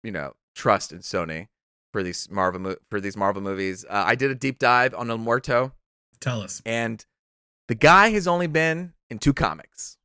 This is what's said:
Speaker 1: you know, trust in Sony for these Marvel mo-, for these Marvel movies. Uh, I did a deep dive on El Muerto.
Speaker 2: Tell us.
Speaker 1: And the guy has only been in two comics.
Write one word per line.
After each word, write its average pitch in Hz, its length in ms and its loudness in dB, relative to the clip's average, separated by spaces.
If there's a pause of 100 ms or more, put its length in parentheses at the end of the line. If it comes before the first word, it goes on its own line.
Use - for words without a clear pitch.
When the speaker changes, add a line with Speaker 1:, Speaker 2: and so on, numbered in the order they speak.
Speaker 1:
you 113 80 -10
know, 73 220 -8 (200)
trust - 380 0
in 87 80 -16
Sony 82 480 -6 (440)
for 101 120 -4
these 90 260 -8
Marvel 92 320 0
mo-, 95 140 -6 (140)
for 104 120 -6
these 98 160 -8
Marvel 98 240 0
movies. 95 480 -6
Uh, 101 160 0
I 117 100 2
did 135 160 -2
a 131 40 -4
deep 131 240 -6
dive 123 340 4
on 117 160 -8
El 113 80 -4
Muerto. 123 540 0 (480)
Speaker 2:
Tell 120 220 -6
us. - 240 -8
Speaker 1:
And 113 380 -4 (640)
the 120 80 -2
guy 180 340 8
has 202 180 0
only 175 200 2
been 160 460 0 (160)
in 113 80 -12
two 139 160 2
comics. - 720 -6